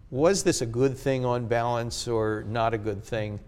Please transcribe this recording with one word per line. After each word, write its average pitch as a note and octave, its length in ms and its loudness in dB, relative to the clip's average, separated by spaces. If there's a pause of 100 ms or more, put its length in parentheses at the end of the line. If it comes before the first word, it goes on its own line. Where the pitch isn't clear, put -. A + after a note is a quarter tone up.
(100)
Was E3 320 2
this E3+ 200 2
a A#2+ 40 0
good B2 300 2
thing C3 300 0
on B2 200 0
balance A#2 640 -2
or A2 400 0
not A2+ 240 0
a A2+ 60 0
good G#2 260 -4
thing? G#2+ 440 -4